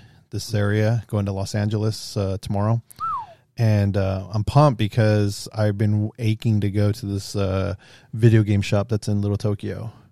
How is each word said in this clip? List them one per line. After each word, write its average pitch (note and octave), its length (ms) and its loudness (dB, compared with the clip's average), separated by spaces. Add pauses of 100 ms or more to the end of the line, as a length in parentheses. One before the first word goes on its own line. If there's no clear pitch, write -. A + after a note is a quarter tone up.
(300)
this - 240 -8
area, G#2+ 540 2
going G2+ 180 -2
to G2+ 60 -4
Los G2 220 -6
Angeles, G#2+ 600 -2
uh, F#2+ 240 -2
tomorrow. G#2+ 420 0 (760)
And, G#2 400 2
uh, F#2+ 360 -2
I'm G#2+ 120 -2
pumped C#3+ 340 4
because G#2+ 720 0
I've G#2+ 260 0
been G#2+ 400 0
aching A2 420 0
to G2+ 100 0
go G#2 220 2
to - 140 -6
this, G2 300 -6
uh, F#2+ 380 -2 (380)
video A2 300 6
game G2+ 200 2
shop G2+ 260 0
that's G#2+ 200 -4
in G#2 120 0
Little G2+ 160 -2
Tokyo. G2+ 560 -6 (200)